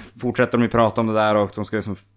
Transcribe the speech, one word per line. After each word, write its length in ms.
fortsätter 360
de 60
ju 60
prata 320
om 60
det 60
där 220
och 200
de 100
ska 100
liksom 200